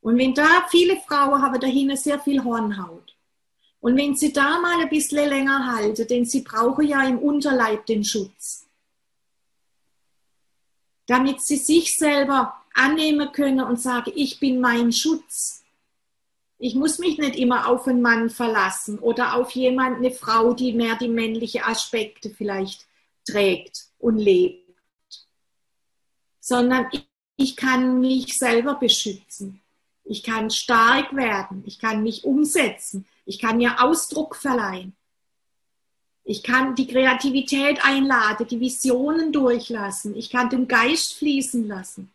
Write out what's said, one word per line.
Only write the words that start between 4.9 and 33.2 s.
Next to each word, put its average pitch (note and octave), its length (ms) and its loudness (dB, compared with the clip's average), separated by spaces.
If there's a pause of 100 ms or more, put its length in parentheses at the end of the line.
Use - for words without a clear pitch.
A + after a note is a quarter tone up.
länger C4+ 460 0
halten, G#3+ 320 -2
denn A#3+ 180 0
sie C4 180 -2
brauchen C4 440 0
ja C#4+ 160 2
im C4 160 0
Unterleib C4+ 680 0
den G#3+ 180 0
Schutz, - 640 -8 (2500)
damit C4 380 2
sie D4 120 0
sich E4 400 2
selber C#4 580 2 (180)
annehmen D4 600 2
können C4 320 2
und A#3+ 160 -2
sagen, B3 340 -4
ich C4+ 240 -2
bin B3+ 220 2
mein A#3+ 320 2
Schutz. - 720 -4 (920)
Ich A3+ 180 -4
muss D4+ 240 0
mich E4+ 180 -2
nicht C#4 160 -2
immer B3 320 0
auf B3 220 0
einen B3 120 2
Mann A#3 300 2
verlassen G#3+ 720 -2
oder A#3+ 340 0
auf B3 160 0
jemand, B3+ 460 0
eine B3+ 160 0
Frau, A3+ 400 2
die B3 200 -2
mehr A3+ 220 0
die A#3+ 140 -4
männliche A3+ 580 -4
Aspekte A3 640 -6
vielleicht G3 560 -6 (400)
trägt - 640 -2 (100)
und A3+ 200 0
lebt, - 1080 0 (1120)
sondern B3 540 2
ich, - 160 -10 (280)
ich C4 200 0
kann B3+ 420 2
mich B3+ 400 0
selber B3 380 2
beschützen. G3 840 -4 (460)
Ich G#3 160 -8
kann A3 280 -4
stark B3 640 2
werden. G3 520 -4
Ich - 120 -16
kann A3 240 -2
mich G#3+ 220 -4
umsetzen. C#4 840 0 (180)